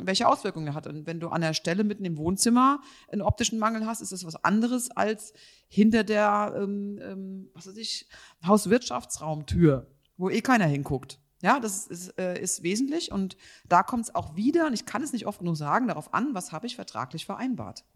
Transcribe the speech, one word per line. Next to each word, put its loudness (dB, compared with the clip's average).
welche 0
Auswirkungen -2
er -4
hat. -8
Und -12
wenn -6
du -6
an -2
der 0
Stelle 0
mitten -2
im -2
Wohnzimmer 4
einen -4
optischen 0
Mangel 0
hast, -6
ist -10
das -10
was -12
anderes 2
als -2
hinter 6
der, 2
ähm, -6
ähm, -12
was -20
weiß -18
ich, -8
Hauswirtschaftsraumtür, 2
wo -2
eh 0
keiner 4
hinguckt. -2
Ja, 4
das -6
ist, -12
ist, -14
äh, -4
ist -6
wesentlich -2
und -4
da 6
kommt's -6
auch -6
wieder, 2
und -2
ich -6
kann -4
es -6
nicht -6
oft -6
genug -2
sagen, 0
darauf -6
an, 0
was -8
habe -8
ich -10
vertraglich -8
vereinbart. -6